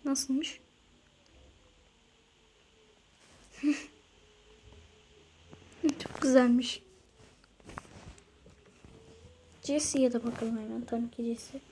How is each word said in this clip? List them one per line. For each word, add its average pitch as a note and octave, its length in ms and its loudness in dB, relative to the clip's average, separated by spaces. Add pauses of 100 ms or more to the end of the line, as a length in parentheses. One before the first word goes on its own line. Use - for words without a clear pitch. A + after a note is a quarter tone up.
Nasılmış? C#4 540 -2 (3000)
<laughs> C#4+ 80 4 (2000)
Çok - 400 -2
güzelmiş. B3 640 4 (2750)
Jesse'ye C#4 500 2
de A#3 100 -2
bakalım A#3 340 -4
hemen. A3 280 -6
Tabii A#3 260 -4
ki A#3+ 120 -8
Jesse. A#3 360 -6 (120)